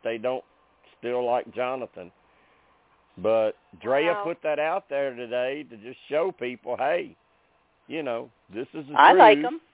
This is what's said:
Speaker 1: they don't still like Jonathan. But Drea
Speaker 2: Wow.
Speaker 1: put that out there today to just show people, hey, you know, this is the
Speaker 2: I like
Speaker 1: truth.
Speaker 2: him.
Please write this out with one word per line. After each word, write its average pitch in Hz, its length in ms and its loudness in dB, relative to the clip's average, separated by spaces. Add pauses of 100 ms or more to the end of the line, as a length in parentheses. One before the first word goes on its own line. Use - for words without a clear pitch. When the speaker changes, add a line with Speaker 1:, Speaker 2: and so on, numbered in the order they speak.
Speaker 1:
they 117 140 -6
don't 123 260 -6 (540)
still 123 260 -4
like 120 300 -2
Jonathan. 117 580 -8 (1080)
But 110 320 2 (280)
Drea 143 340 0
Speaker 2:
Wow. 202 100 -4
Speaker 1:
put 170 180 -6
that 151 160 -2
out 160 320 -4
there 139 260 -4
today 123 540 -6
to 117 80 -20
just 117 220 -18 (100)
show 165 220 -2
people, 123 460 -8
hey, 143 380 -4 (720)
you 156 160 -8
know, 120 300 -6 (200)
this 117 220 -10
is 151 140 -14
the 147 120 -2
Speaker 2:
I 175 140 10
like 214 260 10
Speaker 1:
truth. 247 140 -4
Speaker 2:
him. 330 80 -12 (120)